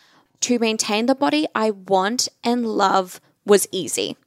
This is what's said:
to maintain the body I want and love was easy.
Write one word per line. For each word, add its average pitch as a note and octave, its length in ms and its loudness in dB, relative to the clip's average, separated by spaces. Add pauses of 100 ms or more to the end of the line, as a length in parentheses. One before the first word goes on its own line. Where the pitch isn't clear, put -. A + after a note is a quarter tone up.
(420)
to A#3+ 180 0
maintain A3 460 -2
the C4+ 100 2
body D4 360 0
I A3 200 0
want G3 560 -2 (160)
and A#3+ 200 0
love G3 560 0 (240)
was G3 280 4
easy. A#2 440 -6 (100)